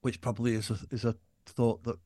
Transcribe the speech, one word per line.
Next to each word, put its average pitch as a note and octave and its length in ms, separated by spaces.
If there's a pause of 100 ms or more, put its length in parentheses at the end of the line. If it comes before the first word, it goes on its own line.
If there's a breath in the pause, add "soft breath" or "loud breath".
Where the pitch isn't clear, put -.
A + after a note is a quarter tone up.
which B2+ 180
probably A#2 360
is G#2+ 140
a, - 80 (140)
is A#2 140
a A2+ 100 (300)
thought A#2 400
that A#2 200